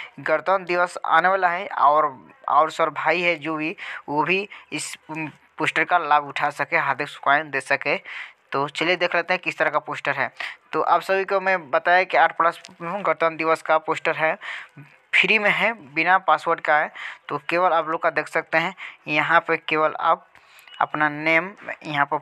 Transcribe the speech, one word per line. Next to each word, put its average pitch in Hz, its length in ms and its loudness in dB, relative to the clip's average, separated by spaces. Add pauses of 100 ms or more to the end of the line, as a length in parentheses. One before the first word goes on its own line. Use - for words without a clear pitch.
(200)
गणतंत्र 156 440 0
दिवस 175 420 0
आने 165 220 6
वाला 190 200 2
है 180 200 -4
और, 147 500 2 (300)
और 156 220 4
सर 156 220 0
भाई 160 280 0
है 175 180 0
जो 156 180 -6
भी, 156 200 -6 (320)
वो 147 160 0
भी 190 240 -2 (240)
इस, - 240 -10 (140)
उम, 156 180 -10 (300)
पोस्टर 156 260 0
का 180 140 2
लाभ 147 280 0
उठा 147 240 -4
सके, 143 260 -4
हार्दिक 139 320 -2
शुभकामनाएं 147 420 0
दे 135 100 -2
सके। 143 360 -2 (560)
तो 139 180 0
चलिए 165 260 0
देख 175 180 0
लेते 175 200 0
हैं 180 80 -4
किस - 160 -6
तरह 156 120 0
का 147 100 0
पोस्टर 143 340 -4
है। 131 160 -2 (420)
तो 156 100 -2
आप 170 200 2
सभी 190 220 0
को 196 160 0
मैं 185 300 -2
बताया 175 340 4
कि 180 120 -2
आठ 160 200 4
प्लस 165 240 2 (120)
गणतंत्र 165 640 -2
दिवस 160 260 0
का 160 180 2
पोस्टर 156 360 -4
है, 156 200 0 (760)
फ्री 202 260 4
में 208 120 2
है, 185 220 0 (220)
बिना 170 260 4
पासवर्ड 160 400 2
का 151 180 4
है। 165 120 -2 (380)
तो 147 120 -4
केवल 175 320 2
आप 160 160 0
लोग 165 140 -4
का 170 80 2
देख 151 180 -2
सकते 165 300 -2
हैं, 175 160 -2 (340)
यहाँ 151 320 2
पे 165 180 0
केवल 156 420 0
आप - 260 0 (540)
अपना 151 280 0
नेम, 160 440 0 (320)
यहाँ 143 220 0
पर 151 160 -2